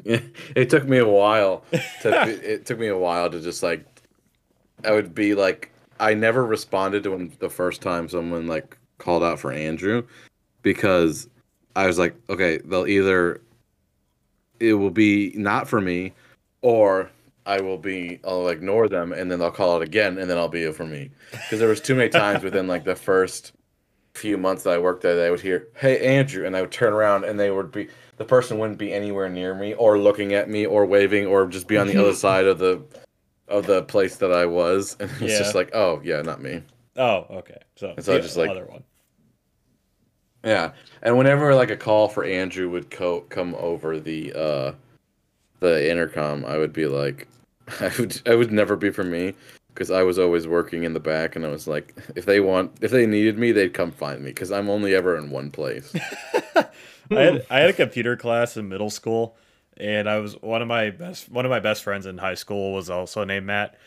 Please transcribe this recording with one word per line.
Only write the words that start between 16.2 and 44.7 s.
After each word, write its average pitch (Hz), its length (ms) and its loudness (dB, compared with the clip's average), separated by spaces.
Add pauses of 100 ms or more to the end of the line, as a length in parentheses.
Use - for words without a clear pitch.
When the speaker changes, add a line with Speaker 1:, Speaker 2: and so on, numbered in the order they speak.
Speaker 1:
or 101 480 4 (360)
I 101 140 0
will 95 180 -4
be, 90 480 -8
I'll 92 220 -2
ignore 95 400 0
them, 87 240 -2
and 90 180 -6
then 90 100 -4
they'll 85 120 0
call 90 240 0
out 82 60 0
again, 90 360 0
and 92 120 -6
then 87 80 0
I'll 85 100 0
be 82 160 -4
it 78 120 -4
for 82 100 -10
me." 71 240 -12 (400)
'Cause 107 100 -4
there 113 80 4
was 107 140 2
too 131 140 0
many 123 140 2
times 104 340 2
Speaker 2:
<laughs> - 20 -6
Speaker 1:
within, 95 220 -2
like, 87 180 -4
the 92 100 -2
first 92 560 -2 (640)
few 107 240 -4
months 92 260 -2
that 95 100 0
I 87 40 2
worked 90 260 0
there 87 140 4
that 85 80 2
I 85 60 2
would 87 100 -2
hear, 92 340 -4
"Hey, 131 240 2
Andrew," 135 460 0
and 92 100 -4
I 92 60 0
would 90 100 -4
turn 110 220 0
around, 101 320 2
and 104 140 -4
they 101 120 2
would 95 220 -4
be, 104 160 -8 (280)
the 110 80 -8
person 120 320 2
wouldn't 107 220 -4
be 101 140 -6
anywhere 101 340 -4
near 92 260 -6
me, 101 200 -6
or 107 260 6
looking 101 340 4
at 101 160 0
me, 107 160 -2
or 104 200 4
waving, 101 400 4
or 95 200 4
just 90 220 -10
be 107 100 2
on 101 100 2
the 98 100 2
other 101 160 6
Speaker 2:
<laughs> - 120 -2
Speaker 1:
side 95 200 4
of 95 140 4
the, 92 220 2 (680)
of 101 180 -2
the 92 160 4
place 95 340 0
that 92 140 0
I 87 140 4
was, 87 560 0
and 101 100 -8
it's - 100 -10 (120)
Speaker 2:
Yeah. 107 60 2
Speaker 1:
just 101 160 0
like, - 200 0
"Oh, 90 300 2
yeah, 78 160 -4
not 80 200 -8
me." 82 220 -10 (320)
Speaker 2:
Oh, 110 340 0
okay. - 280 -16 (180)
So, 95 220 -10
Speaker 1:
And 85 80 -12
so 95 80 2
I - 20 4
Speaker 2:
the 87 80 2
Speaker 1:
just, 82 140 -8
like, - 120 0
Speaker 2:
other 92 160 -8
one. - 180 -20 (1600)
Speaker 1:
Yeah, 95 300 0 (280)
and 117 160 4
whenever, 139 380 6
like, 123 160 4
a 101 60 -4
call 107 300 4
for 104 160 -4
Andrew 92 460 -4
would 87 220 -8
co-, 87 300 -4
come 90 340 -8
over 80 440 -4
the, 78 340 -8
uh, 73 380 -2 (880)